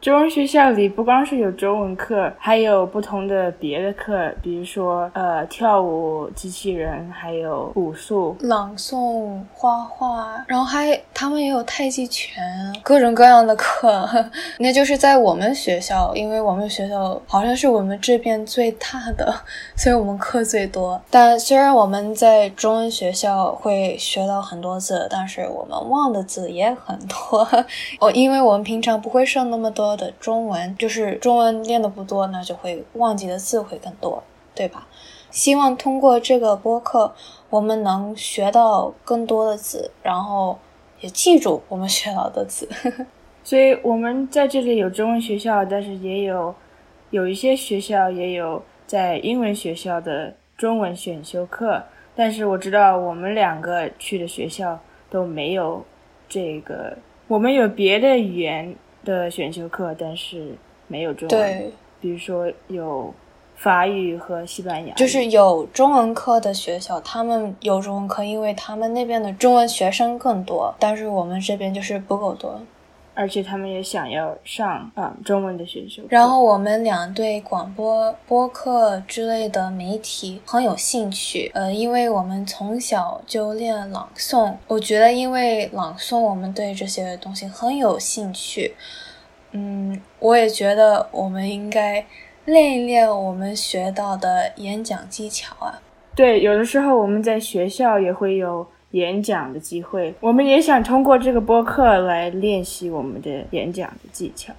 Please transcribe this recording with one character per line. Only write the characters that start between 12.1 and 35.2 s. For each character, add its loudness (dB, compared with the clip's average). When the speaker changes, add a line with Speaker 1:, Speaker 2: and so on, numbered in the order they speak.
Speaker 2:
各 6
种 4
各 8
样 12
的 4
课。 2
<laughs> -12
那 2
就 6
是 0
在 8
我 6
们 0
学 -2
校， 0
因 -4
为 0
我 0
们 -2
学 -6
校 -4
好 2
像 0
是 2
我 4
们 -4
这 4
边 -2
最 0
大 -8
的， -2
所 2
以 6
我 2
们 -2
课 -2
最 -2
多。 -4
但 8
虽 4
然 6
我 8
们 -2
在 6
中 0
文 -2
学 -2
校 0
会 0
学 -2
到 -2
很 -10
多 -6
字， -4
但 -4
是 -8
我 -8
们 -8
忘 0
的 -2
字 -8
也 0
很 -10
多。 0
<laughs> -12
哦， 6
因 4
为 2
我 6
们 2
平 -4
常 0
不 -8
会 4
上 0
那 -2
么 -2
多 0
的 -8
中 -2
文， -4
就 -2
是 -2
中 2
文 2
练 0
得 0
不 -8
多， -2
那 -8
就 -8
会 -10
忘 2
记 -6
的 -6
字 -2
会 -12
更 -14
多， -6
对 -4
吧？ -12